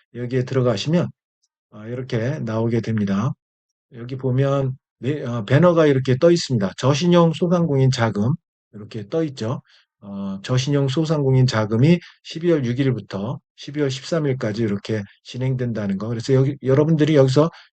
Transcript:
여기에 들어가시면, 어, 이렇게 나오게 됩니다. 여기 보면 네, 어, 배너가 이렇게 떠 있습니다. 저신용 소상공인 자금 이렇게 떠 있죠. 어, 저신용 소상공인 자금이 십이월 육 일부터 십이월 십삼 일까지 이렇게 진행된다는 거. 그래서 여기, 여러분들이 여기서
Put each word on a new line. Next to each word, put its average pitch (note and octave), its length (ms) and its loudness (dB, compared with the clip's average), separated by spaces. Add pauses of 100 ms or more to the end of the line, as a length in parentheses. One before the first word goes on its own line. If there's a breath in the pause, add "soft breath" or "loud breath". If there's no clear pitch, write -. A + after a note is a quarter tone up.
(140 loud breath)
여기에 B2 300 -4
들어가시면, B2+ 640 0 (640)
어, G#2+ 140 -18
이렇게 B2+ 540 -6
나오게 A2+ 400 -2
됩니다. G#2+ 520 -2 (640)
여기 B2 220 -12
보면 C3+ 600 0 (220)
네, D3 260 -6
어, A#2+ 200 -6
배너가 D#3+ 420 6
이렇게 C3 320 2
떠 E3+ 120 6
있습니다. A#2 480 0
저신용 E3 560 4
소상공인 D#3+ 560 2
자금 A2+ 420 0 (420)
이렇게 G#2 340 -12
떠 D#3+ 160 -2
있죠. C3 380 -6 (380 soft breath)
어, G2 420 -10
저신용 C#3 460 0
소상공인 C#3 580 2
자금이 A#2 520 2 (260 loud breath)
십이월 D#3+ 420 0
육 A#2+ 140 -4
일부터 A2+ 580 -4 (180)
십이월 C#3+ 340 -4
십삼 D3+ 360 -4
일까지 B2 360 -2
이렇게 G#2 400 -4 (220 soft breath)
진행된다는 A#2+ 720 -4
거. G#2 100 -6
그래서 A#2 260 -2
여기, C3+ 280 2
여러분들이 D3+ 540 2
여기서 C3+ 340 4 (220 loud breath)